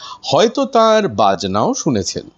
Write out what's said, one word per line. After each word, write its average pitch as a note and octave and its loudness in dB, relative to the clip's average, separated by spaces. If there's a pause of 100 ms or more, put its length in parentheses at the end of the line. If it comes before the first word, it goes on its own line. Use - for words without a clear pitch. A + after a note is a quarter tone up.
(320)
হয়তো A3+ 2
তার A3 2
বাজনাও G2+ 0
শুনেছেন। - -4